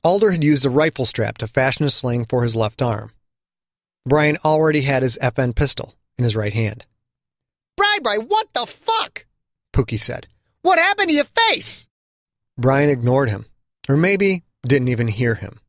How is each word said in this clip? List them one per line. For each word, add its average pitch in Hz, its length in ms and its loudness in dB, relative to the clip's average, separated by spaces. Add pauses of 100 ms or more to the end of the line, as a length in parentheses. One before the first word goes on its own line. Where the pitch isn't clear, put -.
Alder 202 280 4
had 160 120 0
used 143 200 2
a 139 60 2
rifle 143 360 0
strap - 340 -4
to 110 80 -6
fashion 135 380 0
a 139 40 0
sling 120 360 -2
for 120 180 0
his 113 120 -2
left 110 240 -2
arm. 110 320 -4 (920)
Brian 151 400 2
already 156 360 2
had 131 200 0
his 127 200 0
F 131 180 -2
N 123 140 0
pistol - 420 -2 (240)
in 123 40 0
his 110 120 0
right 104 180 -2
hand. 110 320 -4 (920)
"Bri, 403 280 0
Bri, 214 160 0
what 415 340 -2
the 240 140 -2
fuck?" - 580 -6 (480)
Pookie 113 260 -2
said. - 280 -6 (340)
"What 349 160 4
happened 381 320 0
to 302 60 2
your 285 100 2
face?" - 640 -2 (720)
Brian 135 320 2
ignored 123 380 0
him, 104 180 -6 (420)
or 139 80 4
maybe 190 460 2 (240)
didn't 127 220 2
even 120 180 0
hear 113 260 0
him. 101 360 -10